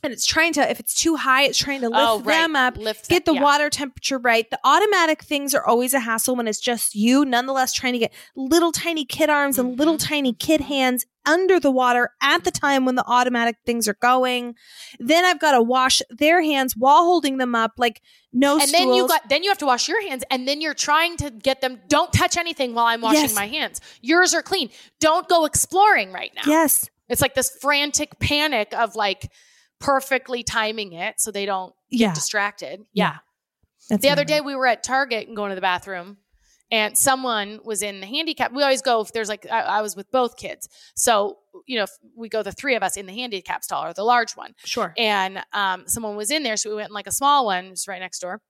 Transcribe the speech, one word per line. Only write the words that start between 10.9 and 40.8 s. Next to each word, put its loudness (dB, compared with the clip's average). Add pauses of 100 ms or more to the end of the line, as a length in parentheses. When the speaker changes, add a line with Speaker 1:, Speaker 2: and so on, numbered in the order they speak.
Speaker 1:
under 4
the 2
water 2 (120)
at 2
the -2
time 0
when 0
the 0
automatic 0 (100)
things -2
are -4
going. 0 (460)
Then 4
I've 2
gotta 6
wash 2
their 4
hands 0
while 6
holding 2
them 0
up, 0
like, 0 (320)
no 4
Speaker 2:
And 2
then 4
you 4
Speaker 1:
stools. 2
Speaker 2:
got, 0
then 0
you 0
have 2
to -4
wash 0
your -2
hands, -8
and -2
then -2
you're -4
trying 0
to -6
get -2
them, -6
"Don't 2
touch 2
anything -4
while 2
I'm 0
washing 4
Speaker 1:
Yes. -2
Speaker 2:
my -2
hands. -6 (220)
Yours 4
are 0
clean. -4 (300)
Don't 2
go 4
exploring 2
right -12
now." -8
Speaker 1:
Yes. 2 (200)
Speaker 2:
It's 0
like 0
this -2 (100)
frantic -2
panic 0
of, -2
like, -4 (480)
perfectly -2
timing -4
it -8
so -4
they -4
don't -6 (160)
get -2
Speaker 1:
Yeah. 2
Speaker 2:
distracted. -6 (120)
Speaker 1:
Yeah. 0
Speaker 2:
Yeah. -16 (760)
Speaker 1:
That's 0
Speaker 2:
The 4
other 0
Speaker 1:
amazing. 0
Speaker 2:
day -4
we -6
were 0
at 0
Target -2
and -14
going -6
to -6
the -8
bathroom, -4 (520)
and 0
someone -2
was -6
in -8
the -14
handicap. -4
We -2
always 0
go 2
if -8
there's, -6
like, -10
I, -2
I -2
was -8
with -16
both 0
kids. -14 (280)